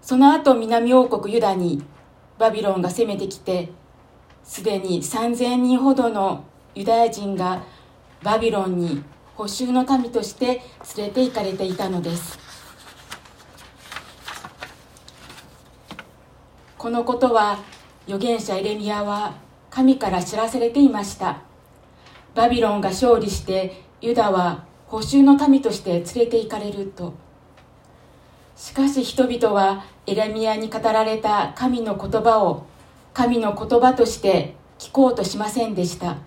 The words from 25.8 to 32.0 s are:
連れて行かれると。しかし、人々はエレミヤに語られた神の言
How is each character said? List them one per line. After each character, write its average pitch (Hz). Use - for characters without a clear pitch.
連 170
れ 233
て 233
行 214
か 214
れ 208
る 196
と。 175
し -
か 269
し、 269
人 254
々 233
は 196
エ 202
レ 214
ミ 220
ヤ 220
に 220
語 220
ら 220
れ 220
た 214
神 247
の 214
言 202